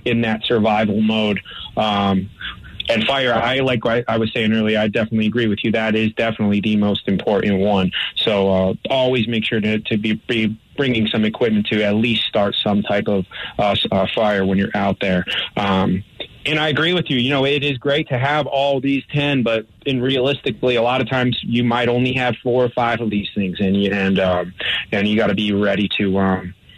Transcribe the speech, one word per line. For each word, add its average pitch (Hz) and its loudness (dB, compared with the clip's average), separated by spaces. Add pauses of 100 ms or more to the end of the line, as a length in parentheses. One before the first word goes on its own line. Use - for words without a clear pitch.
in 117 0
that 110 -2
survival 107 2
mode. 110 0 (380)
Um, 101 0 (600)
and 113 0
fire, 135 2
I, 120 0
like 127 0
I, 120 0
I 113 0
was 113 0
saying 110 0
earlier, 107 2
I 107 2
definitely 110 0
agree 117 0
with 101 0
you. 110 0
That 110 0
is 110 0
definitely 107 0
the 107 0
most 104 0
important 98 0
one. 98 2 (240)
So, 101 2
uh, 95 2 (160)
always 127 0
make 113 -2
sure 113 -2
to, 107 0
to 113 -2
be, 107 0
be 110 -2 (200)
bringing 120 2
some 107 2
equipment 107 2
to 107 0
at 104 2
least 113 0
start 101 0
some 104 0
type 104 -2
of, 98 0 (340)
uh, 104 2
s-, - -2
uh, - 2
fire 104 2
when 98 2
you're 98 0
out 101 -2
there. 92 0 (320)
Um, 95 0 (440)
and 151 -2
I 156 0
agree 156 0
with 175 -2
you. 135 0
You 123 0
know, 135 2
it 139 0
is 143 -2
great 143 0
to 131 -2
have 139 0
all 139 0
these 135 0
ten, 143 0
but 113 0 (180)
in 131 0
realistically, 135 0
a 113 4
lot 127 2
of 110 -4
times 123 0
you 120 0
might 120 2
only 127 2
have 123 -2
four 127 2
or 120 2
five 117 -2
of 110 -2
these 101 -2
things, 92 -2
and 98 2
you, 101 2
and, 98 2
um, 90 0 (400)
and 104 0
you 107 2
gotta 101 2
be 104 0
ready 101 2
to, 98 0
um, 95 0 (220)